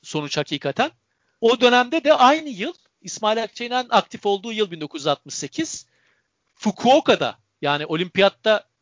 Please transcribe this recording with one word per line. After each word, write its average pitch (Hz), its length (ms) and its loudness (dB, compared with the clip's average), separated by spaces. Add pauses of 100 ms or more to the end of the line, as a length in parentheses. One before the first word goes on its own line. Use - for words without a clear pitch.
sonuç 147 340 -6
hakikaten. 151 540 -4 (500)
O 233 200 -2
dönemde 247 440 2
de 302 100 6
aynı 294 340 4
yıl, 247 240 -8 (300)
İsmail 220 400 -2
Akçay'ın 240 300 -8
en 247 180 -2
aktif - 360 0
olduğu 202 260 -2
yıl 214 180 -4
bin 165 100 -10
dokuz 151 220 -10
yüz 143 40 -4
altmış 143 280 -4
sekiz, - 520 -8 (680)
Fukuoka'da, 220 840 0 (240)
yani 147 240 -2
olimpiyatta 185 960 0